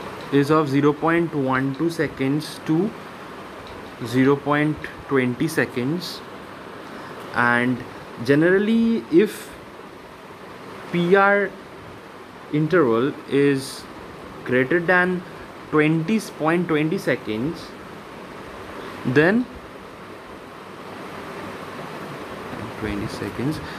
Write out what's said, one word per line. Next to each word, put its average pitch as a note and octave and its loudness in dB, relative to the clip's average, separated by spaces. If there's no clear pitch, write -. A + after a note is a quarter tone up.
is C#3+ 6
of D#3 6
zero C#3+ 6
point D#3+ 2
one C3+ 0
two D#3+ 0
seconds C#3 -2
to F3 2
zero C3 6
point D3 2
twenty C3 2
seconds, C#3+ -2
and A#2+ 4
generally G#3 6
if - 4
P F3 6
R G3+ 6
interval D3 4
is C#3 2
greater C3 4
than F3+ 4
twenty D#3+ 4
point E3 0
twenty D#3 2
seconds, C3 -2
then E3 6
twenty G#2 -4
seconds, A#2 -4